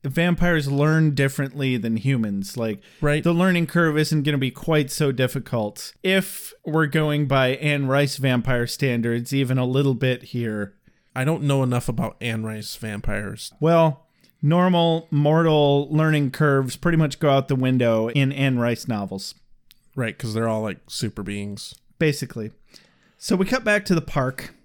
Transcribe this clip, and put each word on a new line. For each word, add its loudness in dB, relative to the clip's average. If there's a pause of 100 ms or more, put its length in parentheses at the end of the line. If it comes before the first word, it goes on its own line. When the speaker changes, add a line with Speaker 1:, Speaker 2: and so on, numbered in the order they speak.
Speaker 1:
vampires 2
learn 4
differently 0
than -2
humans. -2
Like, -4 (200)
Speaker 2:
Right. 2
Speaker 1:
the 2
learning 2
curve 2
isn't 0
gonna 0
be 0
quite 0
so 0
difficult -4 (100)
if -2 (120)
we're 0
going 0
by 2
Anne -2
Rice 2
vampire 0
standards -2
even 0
a 0
little 2
bit -2
here. -4 (400)
Speaker 2:
I -4
don't 0
know 2
enough 0
about -4
Anne -4
Rice -10
vampires. -6
Speaker 1:
Well, 2 (340)
normal 2
mortal 4
learning 2
curves 2
pretty 0
much 0
go 2
out 2
the 0
window 2
in 0
Anne 0
Rice -2
novels. -6 (580)
Speaker 2:
Right, -6
'cause -8
they're -2
all, -2
like, -6 (100)
super -6
beings. -10 (240)
Speaker 1:
Basically. -2 (680)
So -2
we 0
cut -2
back 0
to 0
the 0
park. -6 (100)